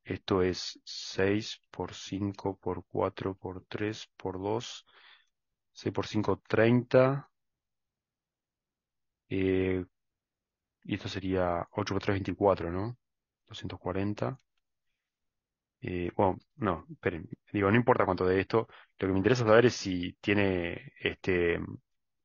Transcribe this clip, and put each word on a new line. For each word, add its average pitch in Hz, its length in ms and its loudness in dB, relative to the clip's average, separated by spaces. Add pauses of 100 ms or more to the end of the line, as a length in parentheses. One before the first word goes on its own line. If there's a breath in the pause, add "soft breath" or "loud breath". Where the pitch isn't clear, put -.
esto 95 400 0
es - 420 -4
seis - 760 -4 (100)
por - 240 -10
cinco 98 600 -6
por 92 300 -8
cuatro 95 480 -4
por 92 320 -12
tres - 500 -8
por 92 240 -8
dos, 110 460 -6 (840 soft breath)
seis - 200 -6
por 98 140 -4
cinco, 104 420 -2
treinta. 123 840 4 (2000)
Eh, 92 560 0 (1000)
y - 100 -6
esto 104 140 -6
sería 92 640 -2
ocho 101 220 -2
por 95 80 -2
tres, 104 120 0
veinticuatro, 95 560 2
¿no? 101 260 -6 (500)
Doscientos 95 320 -12
cuarenta. 104 600 -4 (1500)
Eh, 90 300 -4
bueno, 95 220 2 (180)
no, 90 340 -2
esperen. - 380 -6 (240)
Digo, 101 180 2
no 110 60 8
importa 120 300 4
cuánto 92 200 2
de 92 140 4
esto. 113 280 0 (300 loud breath)
Lo 95 80 -2
que 95 60 2
me 95 60 2
interesa 117 260 2
saber 110 220 8
es 110 80 2
si 90 400 -4
tiene, 95 840 -2
este, 87 600 0 (640)